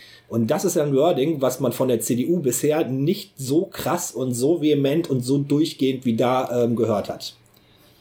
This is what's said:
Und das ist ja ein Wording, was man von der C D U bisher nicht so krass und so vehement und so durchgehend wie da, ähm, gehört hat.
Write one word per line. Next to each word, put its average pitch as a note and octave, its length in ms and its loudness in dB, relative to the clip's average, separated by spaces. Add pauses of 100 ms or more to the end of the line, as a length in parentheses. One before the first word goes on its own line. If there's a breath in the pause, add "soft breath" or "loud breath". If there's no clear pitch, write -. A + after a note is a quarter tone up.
(300 loud breath)
Und A2+ 180 0
das D3+ 180 0
ist F3+ 100 0
ja D#3+ 60 2
ein D3 140 0
Wording, D3 460 2
was D#3+ 180 0
man C3+ 140 0
von C3 160 0
der A#2 100 2
C - 160 -2
D B2 100 0
U F3 140 0
bisher D3 480 0
nicht C#3 500 -2
so C#3+ 280 0
krass - 440 -4
und C3 240 -4
so D3 300 0
vehement D3 480 2
und C3 100 0
so C3 160 0
durchgehend C#3+ 680 0
wie A2+ 100 2
da, B2 480 2
ähm, A#2 120 0
gehört A2 320 0
hat. - 280 -10 (640 loud breath)